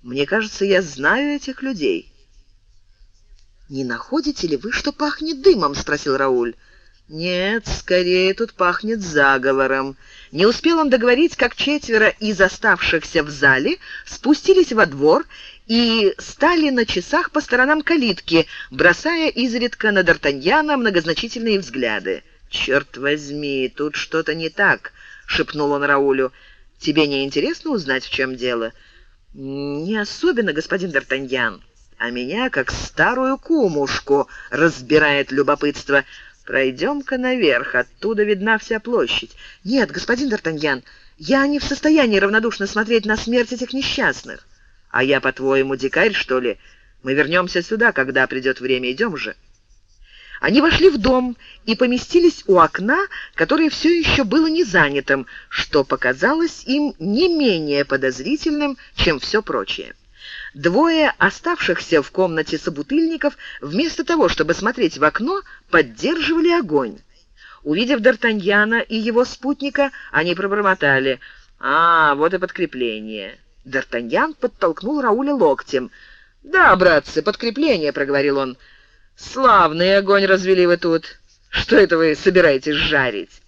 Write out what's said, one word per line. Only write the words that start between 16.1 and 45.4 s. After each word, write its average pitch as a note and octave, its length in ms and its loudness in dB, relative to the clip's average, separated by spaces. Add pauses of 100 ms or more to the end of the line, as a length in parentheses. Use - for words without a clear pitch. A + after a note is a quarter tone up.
стали D#4+ 520 0
на A#3+ 160 2
часах D4 460 -2
по D4 80 0
сторонам C#4+ 420 2
калитки, G3+ 640 2 (260)
бросая A#3+ 580 2
изредка A#3 600 -2
на F#3+ 120 2
Д'Артаньяна E3+ 720 0
многозначительные A3 840 -2
взгляды. A2 640 -4 (260)
"Чёрт C#3 480 -2
возьми, C#3+ 760 -4
тут D3 220 -6
что-то D#3+ 400 -4
не E3 140 -6
так", — F3 420 0 (340)
шепнул D3 460 -2
он C#3+ 120 -2
Раулю. C#3 500 2 (460)
"Тебе D3+ 280 0
не C#3 160 -2
интересно G3+ 480 -4
узнать, C3+ 320 -2
в - 60 -16
чём C3 260 -4
дело?" A#2 380 -4 (600)
"Не C#3+ 640 -8
особенно, A3 560 0
господин E3+ 400 -4
Д'Артаньян. C3 680 -4 (360)
А A#2 120 -6
меня, C#3+ 400 -4
как C3+ 220 -4
старую C4 640 -2
кумушку, D3 880 0 (220)
разбирает C#3+ 840 2
любопытство. C#3 720 0 (420)
Пройдём-ка E3+ 720 -2
наверх, A3+ 580 0
оттуда G#3 480 -2
видна G#3+ 340 0
вся G#3+ 240 -6
площадь". - 560 -2 (260)
"Нет, G#3+ 280 0
господин B3 380 -2
Д'Артаньян, D3+ 540 -2 (340)
я C4+ 300 2
не D4 120 0
в - 40 -6
состоянии C#4+ 560 2
равнодушно G#3 480 0
смотреть G#3+ 380 0
на G#3+ 100 0
смерть A#3 380 -2
этих B3 180 -8
несчастных". - 720 -4 (460)
"А B2+ 120 2
я, C3+ 180 2
по-твоему, C3+ 540 0